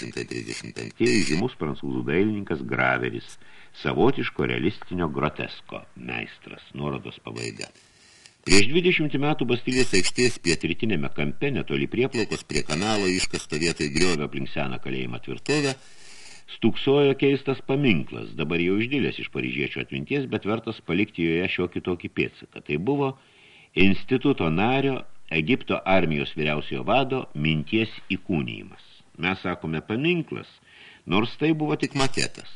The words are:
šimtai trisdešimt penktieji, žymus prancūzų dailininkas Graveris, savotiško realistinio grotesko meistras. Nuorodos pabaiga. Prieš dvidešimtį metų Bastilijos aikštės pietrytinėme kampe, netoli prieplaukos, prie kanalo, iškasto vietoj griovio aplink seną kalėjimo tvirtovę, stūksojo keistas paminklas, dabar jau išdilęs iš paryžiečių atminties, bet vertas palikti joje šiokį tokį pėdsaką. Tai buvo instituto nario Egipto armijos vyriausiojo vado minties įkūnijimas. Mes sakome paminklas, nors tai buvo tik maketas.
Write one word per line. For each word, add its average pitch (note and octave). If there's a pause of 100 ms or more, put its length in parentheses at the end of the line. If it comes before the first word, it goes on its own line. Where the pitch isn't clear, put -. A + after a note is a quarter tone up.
šimtai A#1
trisdešimt A1+
penktieji, G#2
žymus G2+
prancūzų C2+
dailininkas F#2+
Graveris, B1 (440)
savotiško D2+
realistinio D#2
grotesko C2+ (140)
meistras. A#1+ (120)
Nuorodos C2+
pabaiga. A1+ (720)
Prieš -
dvidešimtį E3+
metų C#3
Bastilijos B2
aikštės A#2
pietrytinėme E2
kampe, D2+
netoli C#2+
prieplaukos, A2+
prie D2
kanalo, G2
iškasto F2
vietoj D#2+
griovio D#2
aplink C2+
seną C2+
kalėjimo B1+
tvirtovę, C3+ (840)
stūksojo C#3
keistas C#3
paminklas, D2+
dabar E2+
jau F#2
išdilęs A#2
iš -
paryžiečių C2
atminties, D2+
bet -
vertas A2+
palikti F2
joje E2+
šiokį F2+
tokį F2
pėdsaką. -
Tai D2
buvo C#3 (680)
instituto G2
nario B2 (280)
Egipto E2
armijos D#2+
vyriausiojo D2
vado C3
minties D#2 (160)
įkūnijimas. B1 (320)
Mes F#2
sakome D#2+
paminklas, D#3 (560)
nors G2
tai D#3
buvo D3+
tik D3
maketas. -